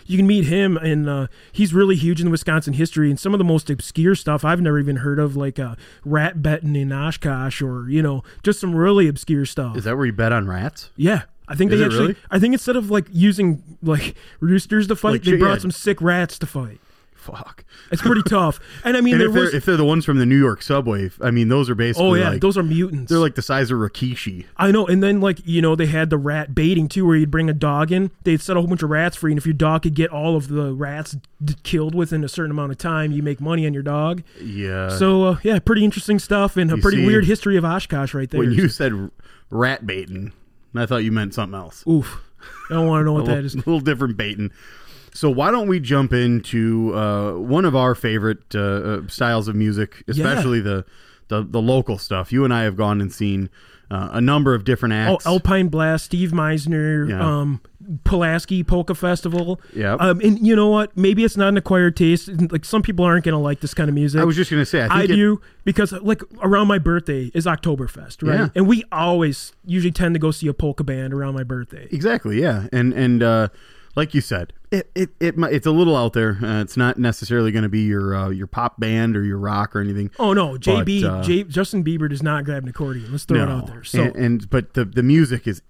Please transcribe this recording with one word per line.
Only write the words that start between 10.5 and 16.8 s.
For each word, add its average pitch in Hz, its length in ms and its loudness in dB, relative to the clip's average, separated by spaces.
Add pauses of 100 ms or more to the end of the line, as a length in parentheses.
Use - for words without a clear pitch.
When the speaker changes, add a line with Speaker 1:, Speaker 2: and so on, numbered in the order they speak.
Speaker 1:
Yeah. 170 260 2 (240)
I - 80 -10
think 190 160 2
Speaker 2:
Is 208 80 4
Speaker 1:
they 214 60 4
Speaker 2:
it - 20 2
Speaker 1:
actually, - 140 0
Speaker 2:
really? 196 160 2 (120)
Speaker 1:
I 202 120 2
think 240 140 4
instead 247 200 -2
of, 214 160 -2
like, 208 220 0
using, 180 500 2 (220)
like, 156 320 -2 (240)
roosters 196 480 0
to 214 80 0
fight, 214 160 0
Speaker 2:
Like, 220 100 0
Speaker 1:
they 180 100 2
Speaker 2:
yeah. 185 60 4
Speaker 1:
brought 196 220 2
some 185 100 -4
sick 202 320 -2
rats 175 380 0
to 160 60 -4
fight. 123 340 -10 (340)